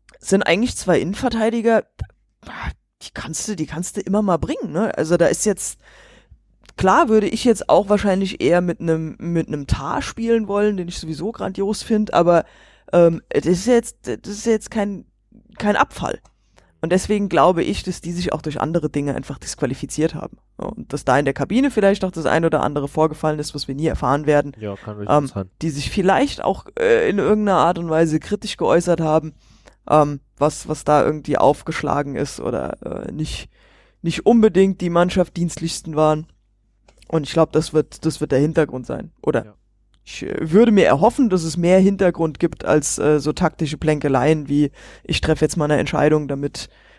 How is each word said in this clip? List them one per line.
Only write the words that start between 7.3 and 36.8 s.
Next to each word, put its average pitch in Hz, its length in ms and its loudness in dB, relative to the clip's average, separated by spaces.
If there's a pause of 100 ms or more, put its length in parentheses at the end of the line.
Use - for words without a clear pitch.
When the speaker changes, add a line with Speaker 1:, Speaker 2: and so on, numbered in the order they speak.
Speaker 1:
jetzt 233 220 2
auch 196 220 4
wahrscheinlich 196 520 0
eher 170 200 4
mit 175 180 -4
einem, 160 400 -2
mit 170 280 -2
einem 143 180 -6
Tah 160 380 -2
spielen 226 440 -2
wollen, 202 300 0
den 175 100 -6
ich 175 120 -12
sowieso 160 320 -6
grandios 196 500 -4
find, 214 320 0
aber, 170 320 4 (460)
ähm, 170 380 4
das - 160 0
ist 180 200 0
jetzt, 233 420 0
das 123 240 -8
ist 208 140 -10
jetzt 220 240 0
kein, 202 360 -6 (520)
kein 208 180 0
Abfall. - 440 -2 (640)
Und 165 100 -2
deswegen 202 380 0
glaube 165 340 4
ich, - 200 -4
dass - 180 -8
die 170 100 -10
sich 175 220 -4
auch 165 80 -6
durch 147 180 -8
andere 156 300 -2
Dinge 143 260 -4
einfach 139 220 -8
disqualifiziert - 800 -6
haben. - 220 -12 (220)
Ja, - 60 -8
und - 260 -12
dass - 140 -8
da 131 120 4
in 147 60 2
der 147 100 -2
Kabine 240 380 0
vielleicht 202 300 2
noch 185 100 -4
das 165 140 -8
ein 165 180 2
oder 160 180 2
andere 143 280 -2
vorgefallen 151 500 -2
ist, 147 160 -8
was 139 140 -10
wir 135 60 -6
nie 151 120 -2
erfahren 143 380 0
werden. 143 340 2
Speaker 2:
Ja, 101 160 -8
kann 104 220 -14
durchaus 104 200 0
Speaker 1:
Ähm, 147 100 0
Speaker 2:
sein. 98 220 -8 (120)
Speaker 1:
die 160 80 -2
sich 143 220 -6
vielleicht 185 520 0
auch, - 220 -4 (120)
äh, 101 320 2
in 202 100 0
irgendeiner 196 400 2
Art 165 180 2
und 170 120 -6
Weise 160 300 2
kritisch - 380 -8
geäußert 170 420 2
haben, 156 340 0 (560)
ähm, 147 300 2 (180)
was, - 300 -2
was 151 160 -8
da 147 220 4
irgendwie 147 320 -2
aufgeschlagen 143 800 -2
ist - 240 -6
oder, - 640 -6
äh, - 60 -10
nicht, - 360 -8 (520)
nicht - 240 -4
unbedingt 196 560 6
die 180 80 -2
Mannschaft 175 480 2
dienstlichsten 165 580 -4
waren. 156 320 2 (800)